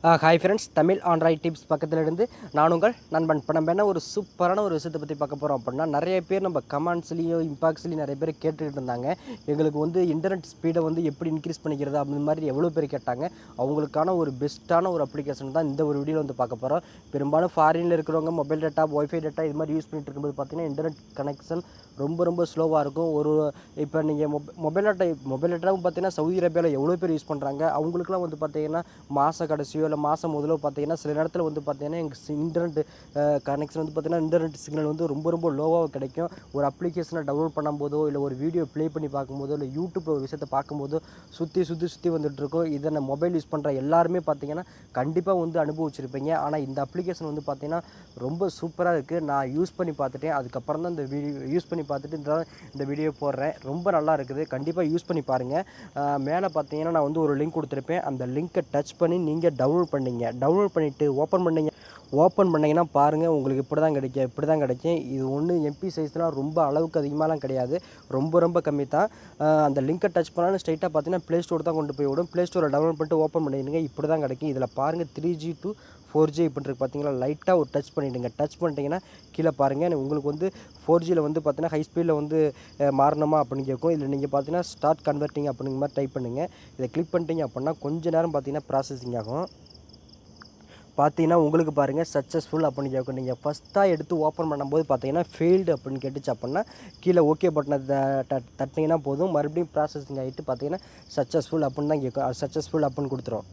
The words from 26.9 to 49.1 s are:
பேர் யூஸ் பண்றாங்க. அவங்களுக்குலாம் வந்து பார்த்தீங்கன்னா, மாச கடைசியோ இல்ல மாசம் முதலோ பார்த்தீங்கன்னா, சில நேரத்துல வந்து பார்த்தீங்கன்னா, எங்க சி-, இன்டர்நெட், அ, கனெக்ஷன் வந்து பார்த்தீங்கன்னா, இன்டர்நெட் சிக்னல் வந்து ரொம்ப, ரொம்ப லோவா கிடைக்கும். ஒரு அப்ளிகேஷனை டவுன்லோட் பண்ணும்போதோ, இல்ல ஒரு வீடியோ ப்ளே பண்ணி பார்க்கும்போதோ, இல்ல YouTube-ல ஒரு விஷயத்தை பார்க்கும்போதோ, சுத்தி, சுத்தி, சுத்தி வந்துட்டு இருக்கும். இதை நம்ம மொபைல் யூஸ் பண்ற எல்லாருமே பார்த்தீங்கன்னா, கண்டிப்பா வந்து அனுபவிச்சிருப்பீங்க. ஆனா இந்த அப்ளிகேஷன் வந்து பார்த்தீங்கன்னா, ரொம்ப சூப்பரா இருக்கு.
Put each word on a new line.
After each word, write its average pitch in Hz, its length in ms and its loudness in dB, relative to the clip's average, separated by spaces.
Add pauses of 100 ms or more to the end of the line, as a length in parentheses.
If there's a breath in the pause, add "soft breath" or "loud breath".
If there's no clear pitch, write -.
பேர் 175 160 0
யூஸ் 156 160 -2
பண்றாங்க. 143 480 0
அவங்களுக்குலாம் 170 460 -2
வந்து 160 160 -4
பார்த்தீங்கன்னா, 156 440 -2 (340 loud breath)
மாச 156 300 2
கடைசியோ 151 380 -2
இல்ல 156 120 2
மாசம் 151 360 0
முதலோ 151 300 0
பார்த்தீங்கன்னா, 147 320 -2
சில 151 200 -4
நேரத்துல 160 300 0
வந்து 151 180 -2
பார்த்தீங்கன்னா, 147 360 -6
எங்க 151 180 -6
சி-, - 180 -10
இன்டர்நெட், 160 460 -2 (360 loud breath)
அ, 147 300 2
கனெக்ஷன் 143 380 -4
வந்து 156 80 -6
பார்த்தீங்கன்னா, 160 300 -2
இன்டர்நெட் 160 320 2
சிக்னல் 151 320 -4
வந்து 156 220 -2
ரொம்ப, 156 240 -2
ரொம்ப 165 200 0
லோவா 160 340 2
கிடைக்கும். 143 440 -6 (240 loud breath)
ஒரு 143 140 2
அப்ளிகேஷனை 165 560 -4
டவுன்லோட் 147 320 -2
பண்ணும்போதோ, 147 500 -2
இல்ல 143 140 -2
ஒரு 139 160 -2
வீடியோ 160 300 -2
ப்ளே 151 240 -4
பண்ணி 151 200 -6
பார்க்கும்போதோ, 139 420 -6
இல்ல 147 140 -4
YouTube-ல 165 420 -6
ஒரு 151 120 0
விஷயத்தை 139 320 -8
பார்க்கும்போதோ, 143 480 -4 (300 loud breath)
சுத்தி, 165 340 -2
சுத்தி, 165 240 -4
சுத்தி - 220 -4
வந்துட்டு 151 280 -2
இருக்கும். 156 340 -2
இதை 147 200 -2
நம்ம 147 160 -2
மொபைல் 156 280 0
யூஸ் 156 140 -2
பண்ற 147 240 -2
எல்லாருமே 165 460 2
பார்த்தீங்கன்னா, 151 460 -4 (260 loud breath)
கண்டிப்பா 165 420 0
வந்து 165 320 2
அனுபவிச்சிருப்பீங்க. 143 680 -4
ஆனா 151 240 0
இந்த 135 240 -4
அப்ளிகேஷன் 170 480 -6
வந்து 151 120 -6
பார்த்தீங்கன்னா, 147 400 -4 (340 loud breath)
ரொம்ப 165 340 -2
சூப்பரா 170 440 -2
இருக்கு. 160 280 -2